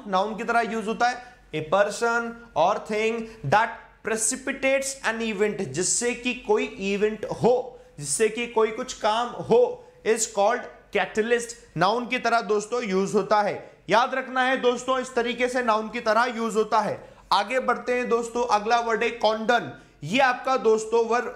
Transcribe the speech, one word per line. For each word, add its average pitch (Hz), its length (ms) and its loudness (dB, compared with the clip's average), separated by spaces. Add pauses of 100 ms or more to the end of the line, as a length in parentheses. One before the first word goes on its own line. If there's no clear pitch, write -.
Noun 202 300 0
की 226 80 -6
तरह 233 160 2
यूज़ 220 260 -4
होता 226 220 0
है। - 280 -8 (180)
A 156 200 -2
person 233 560 2 (280)
or 214 340 0
thing 220 300 0 (320)
that 226 140 4 (400)
precipitates 262 1040 -2
an 226 200 -2
event, 196 300 0
जिससे 180 500 -2
कि 247 200 -2
कोई 214 300 0
event 202 600 -2
हो, - 560 0 (180)
जिससे 214 300 0
कि 240 180 -4
कोई 226 240 2
कुछ 247 220 -8
काम 226 360 0
हो, - 640 2 (140)
is 220 140 2
called 202 400 0 (360)
catalyst। 226 560 0 (240)
Noun 214 300 2
की 247 120 -2
तरह 233 220 2
दोस्तों 214 440 -2
यूज़ 190 280 0
होता 208 300 2
है, 165 280 -4 (180)
याद 233 260 4
रखना 262 280 -2
है 262 140 2
दोस्तों, 247 440 0
इस - 140 -8
तरीके 240 340 0
से 254 140 0
noun 220 260 2
की 240 120 -6
तरह 226 240 2
यूज़ 226 300 -2
होता 214 260 2
है। 165 280 -4 (240)
आगे 208 280 0
बढ़ते 240 340 -2
हैं 247 140 -2
दोस्तों, 233 380 0
अगला 220 340 2
word 226 220 -2
है 240 80 0
condon। 220 680 0 (240)
ये 180 140 0
आपका 262 380 2
दोस्तों 220 500 2
वर-, 226 280 -2